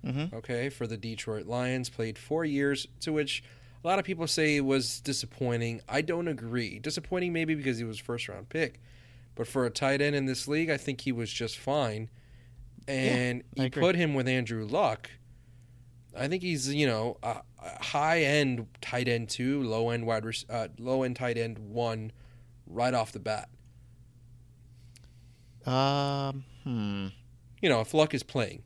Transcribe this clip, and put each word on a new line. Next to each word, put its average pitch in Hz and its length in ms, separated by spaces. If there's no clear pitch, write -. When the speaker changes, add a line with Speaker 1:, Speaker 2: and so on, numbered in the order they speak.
Speaker 1:
Mm-hmm. 139 320
Speaker 2:
okay, 120 320
for 135 180
the 113 100
Detroit 110 500
Lions, 127 440
played 113 260
four 160 280
years, 143 420
to 160 120
which 151 300
a 165 60
lot 190 100
of 185 60
people 170 240
say 151 320
was 135 400
disappointing. 120 880
I 135 140
don't 170 260
agree. 117 500
Disappointing 175 540
maybe 160 240
because 135 220
he 117 60
was 110 140
first-round 101 500
pick, 156 320
but 120 140
for 127 180
a 117 40
tight 139 300
end 147 140
in 139 120
this 131 200
league, 156 240
I 147 60
think 135 240
he 139 120
was 117 200
just 113 260
fine. 117 500
Speaker 1:
Yeah, 139 80
Speaker 2:
And 123 480
Speaker 1:
I 135 40
Speaker 2:
you 131 40
Speaker 1:
agree. 131 160
Speaker 2:
put 175 140
him 160 180
with 131 140
Andrew 117 360
Luck, 113 460
I 127 120
think 180 140
he's, 143 300
you 147 140
know, 117 360
a, 110 140
a - 200
high-end 143 840
tight 123 280
end 117 200
two, 135 340
low-end 117 440
wide 110 180
rec-, 113 240
uh, 113 200
low-end 127 380
tight 120 200
end 113 220
one 110 540
right 120 280
off 113 180
the 107 80
bat. 107 280
Speaker 1:
Um, 139 800
hmm. 104 440
Speaker 2:
You 190 80
know, 123 120
if 110 140
Luck 156 200
is 135 80
playing. - 440